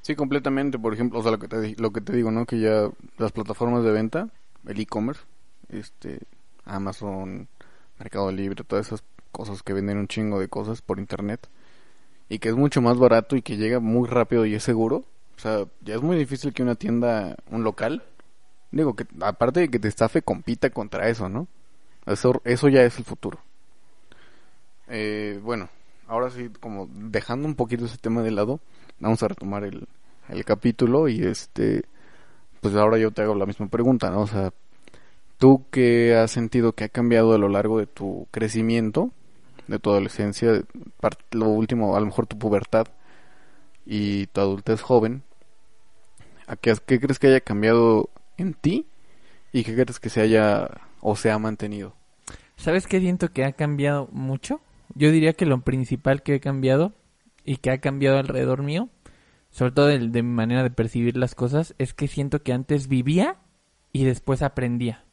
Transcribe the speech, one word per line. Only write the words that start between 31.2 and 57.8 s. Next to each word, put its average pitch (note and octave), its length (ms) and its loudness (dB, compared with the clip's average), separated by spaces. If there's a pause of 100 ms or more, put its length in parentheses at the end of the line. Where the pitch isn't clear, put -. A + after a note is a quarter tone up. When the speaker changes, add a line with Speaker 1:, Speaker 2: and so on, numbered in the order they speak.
Speaker 1:
este, G#2+ 640 -2 (760)
pues G2+ 160 -2
ahora G#2+ 220 4
yo A2 120 2
te G#2+ 120 -4
hago G#2+ 120 2
la G2 120 0
misma G2+ 220 -6
pregunta, A#2 420 2
¿no? F#2+ 100 0
O G#2+ 60 0
sea, G2 260 -2 (840)
¿tú C3+ 320 8
qué A#2 460 6
has A2+ 140 6
sentido A#2 420 2
que - 120 -4
ha G#2+ 40 -6
cambiado A#2 460 6
a G#2+ 40 6
lo G2+ 100 4
largo G#2 300 2
de G#2+ 80 0
tu G2 440 -10
crecimiento, A2+ 800 0 (560)
de G#2+ 140 -4
tu G#2 100 0
adolescencia, G2+ 720 2 (380)
part-, - 180 -2 (140)
lo A2 160 2
último, A2 480 2
a G2+ 40 4
lo G#2+ 60 2
mejor G#2 200 -2
tu A2 120 -12
pubertad G#2+ 480 2 (960)
y G2+ 440 -2
tu - 120 -2
adultez G2+ 400 0
joven? A#2+ 420 2 (1200)
¿A - 80 -10
qué, A2+ 200 -4 (120)
qué B2+ 140 2
crees C3 180 -2
que - 80 2
haya C3 140 8
cambiado A2+ 680 2 (280)
en F3 180 -4
ti G#3+ 320 -2 (680)
y B2 120 0
qué A2+ 100 -6
crees B2+ 240 0
que - 120 -6
se A2+ 100 0
haya G#2+ 500 4 (300)
o G#2 160 0
se A2+ 160 2
ha G#2+ 80 0
mantenido? G#2 540 -6 (640)
Speaker 2:
¿Sabes F3+ 300 0
qué F#3+ 140 2
siento F3+ 320 0
que C3 120 0
ha C#3 80 0
cambiado C#3+ 600 0
mucho? C3+ 480 -4 (340)
Yo D3 160 4
diría D#3+ 240 6
que - 100 0
lo C3+ 180 4
principal C3+ 600 0
que C#3+ 140 0
he C3+ 40 0
cambiado C3+ 540 2 (500)
y C#3 120 -2
que - 140 -2
ha C3 100 0